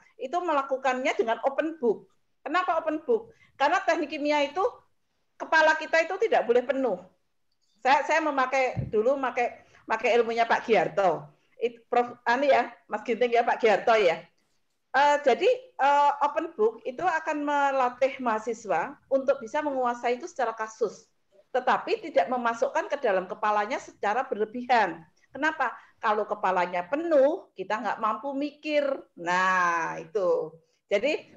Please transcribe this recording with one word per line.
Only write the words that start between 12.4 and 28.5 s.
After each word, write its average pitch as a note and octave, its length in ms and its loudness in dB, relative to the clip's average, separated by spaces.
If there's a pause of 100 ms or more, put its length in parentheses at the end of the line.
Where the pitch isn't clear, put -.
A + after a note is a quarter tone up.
ya, A#3+ 240 2 (160)
Mas G#3+ 160 -6
Ginting A#3 320 0
ya, A#3+ 80 4
Pak A#3+ 160 -2
Giarto A3 320 4
ya. E3+ 320 2 (640)
Eh, D4 320 4
jadi, C4 240 2 (240)
eh, C#4+ 420 4 (140)
open D#4 320 -2
book A3 240 0
itu C4 240 -8
akan D#4 400 -2
melatih C4+ 720 0
mahasiswa A3 800 -2 (160)
untuk C4+ 240 2
bisa A#3 240 -4
menguasai B3 560 -2
itu D4 80 -12
secara A3+ 320 -4
kasus, - 560 -6 (400)
tetapi B3 560 0
tidak - 160 4
memasukkan A#3+ 640 -2
ke D4 80 -4
dalam F#3 320 0
kepalanya G#3 480 -2
secara A#3 480 -4
berlebihan. G#3+ 800 0 (240)
Kenapa? C#4 480 -4 (220)
Kalau G#3+ 240 0
kepalanya F#3 640 -2
penuh, D#4 680 2
kita G3+ 240 -4
nggak G3+ 180 -4
mampu A3 320 -2
mikir. D4 540 -2 (340)